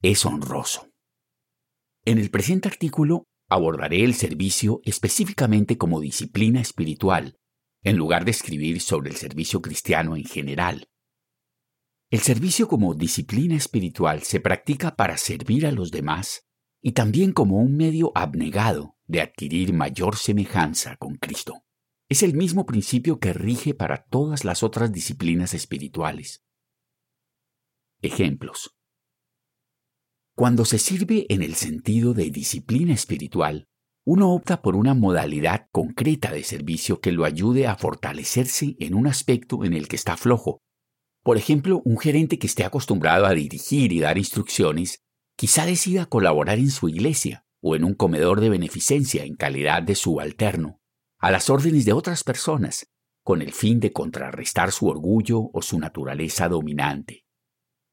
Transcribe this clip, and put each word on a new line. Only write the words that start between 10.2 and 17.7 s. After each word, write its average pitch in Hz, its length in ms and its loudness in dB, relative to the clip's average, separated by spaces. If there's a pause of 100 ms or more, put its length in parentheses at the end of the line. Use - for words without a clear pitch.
general. 73 640 -6 (1200)
El 113 100 2
servicio 165 480 2
como 98 240 2
disciplina 123 640 0
espiritual 87 680 -2
se 95 160 -2
practica 143 560 -2
para - 220 0
servir 131 500 -2
a 143 60 0
los 90 180 -4
demás 76 540 -6 (340)
y - 120 -2
también 139 420 2
como 98 240 2
un 131 180 4